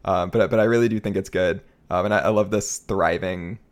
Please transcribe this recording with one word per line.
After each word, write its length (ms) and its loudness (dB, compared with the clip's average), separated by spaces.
Um, 240 0
but, 200 2
but 100 2
I 40 4
really 260 4
do 100 -2
think 160 -4
it's 140 -4
good. 320 0
Um, 160 0
and 80 0
I, 60 4
I 100 2
love 220 0
this 280 -2
thriving 800 -2